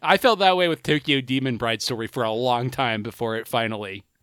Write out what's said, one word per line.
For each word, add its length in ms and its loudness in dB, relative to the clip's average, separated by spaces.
I 140 6
felt 220 4
that 180 4
way 100 2
with 160 -2
Tokyo 380 0
Demon 360 -2
Bride 240 -2
story 260 -4
for 160 -2
a 100 0
long 360 0
time 320 -2
before 360 -4
it 100 -8
finally 560 -4